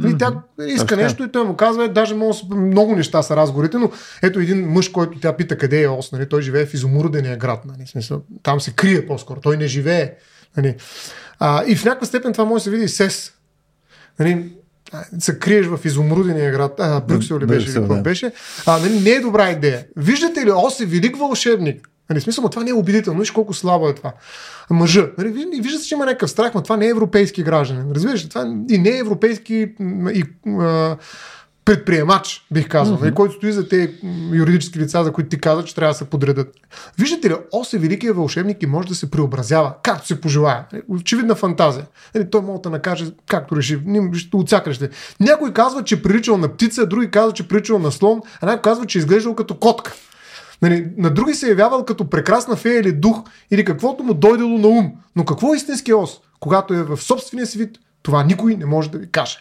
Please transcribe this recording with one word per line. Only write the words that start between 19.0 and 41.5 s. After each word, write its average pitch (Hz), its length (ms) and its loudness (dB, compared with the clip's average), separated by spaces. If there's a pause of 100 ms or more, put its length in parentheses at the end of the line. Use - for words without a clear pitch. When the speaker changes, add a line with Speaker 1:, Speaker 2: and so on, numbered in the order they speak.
Speaker 1:
не 196 100 4
е 262 100 4
добра 208 300 2
идея. 143 340 -2 (120)
Виждате 285 500 0
ли, 202 80 6
Оз 247 260 2
е 226 60 -2
велик 180 320 0
вълшебник. 233 680 -2 (220)
Нали, 156 100 0
в - 20 -10
смисъл, 233 220 -4
но 202 60 0
това 233 140 -6
не 240 60 -4
е 254 40 0
убедително. 202 460 0
Виж 214 100 -2
колко 214 240 -2
слабо 175 340 0
е 143 60 -2
това. 135 180 -10 (580)
Мъжа. 170 480 4
Нали, 196 100 -4
виж-, 277 340 -6
вижда 285 160 -4
се, 311 100 -8
че 302 60 -4
има 285 120 -2
някакъв 247 240 -2
страх, 233 240 0
но 190 80 -2
това 220 140 -2
не 214 100 2
е 233 40 2
европейски 202 520 2
гражданин. 143 500 0
Разбираш 180 320 0
ли? 156 40 -14
Това 233 260 -6 (160)
и 208 80 6
не 180 120 4
е 254 80 -2
европейски, 220 840 -2
м, 185 320 -4
и, 185 120 0 (240)
а, 165 480 0 (680)
предприемач, 180 880 2
бих 151 180 0
казал, 196 260 2
Speaker 2:
Мгм. 143 100 0
Speaker 1:
нали, - 100 2
който 202 200 2
стои 214 180 -2
за 202 160 -2
тези, 180 220 2 (120)
м, 170 340 -4
юридически 165 420 2
лица, 156 260 0
за 160 80 0
които 151 160 -4
ти 147 120 -4
каза, 160 240 2
че - 100 -16
трябва 156 180 2
да 143 60 -6
се - 60 -8
подредят. 135 440 0 (500)
Виждате 294 320 2
ли, 160 40 2 (180)
Оз 240 220 -4
е 220 40 -2
великият 196 380 0
вълшебник 180 460 -2
и 170 40 -2
може 165 220 -2
да 185 60 -6
се 165 160 -8
преобразява, 135 720 0
както 196 240 -2
се 156 140 -4
пожелая. 147 520 0
Нали, - 160 -12
очевидна 226 460 0
фантазия. 151 520 0 (280)